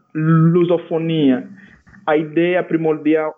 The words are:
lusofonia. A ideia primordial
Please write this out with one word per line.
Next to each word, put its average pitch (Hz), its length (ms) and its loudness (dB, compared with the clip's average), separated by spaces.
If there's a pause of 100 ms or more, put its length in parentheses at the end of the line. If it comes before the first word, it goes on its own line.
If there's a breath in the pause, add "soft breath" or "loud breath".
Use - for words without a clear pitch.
(140)
lusofonia. 165 1300 0 (580 loud breath)
A 156 100 2
ideia 165 460 -2
primordial 156 760 -2